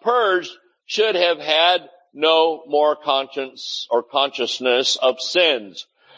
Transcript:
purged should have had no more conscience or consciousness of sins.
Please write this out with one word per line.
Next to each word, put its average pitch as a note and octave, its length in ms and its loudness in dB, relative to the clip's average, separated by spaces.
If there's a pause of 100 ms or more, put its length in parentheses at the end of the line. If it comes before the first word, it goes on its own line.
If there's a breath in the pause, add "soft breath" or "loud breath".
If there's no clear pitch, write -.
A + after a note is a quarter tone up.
purged G3 500 0 (320)
should G#3+ 300 0
have F3 240 2
had D#3+ 500 0 (240)
no D#3+ 540 2
more D3 280 2
conscience C3+ 960 -6
or A#2 120 0
consciousness B2+ 920 -2
of C3 260 0
sins. C3+ 640 -2 (320 soft breath)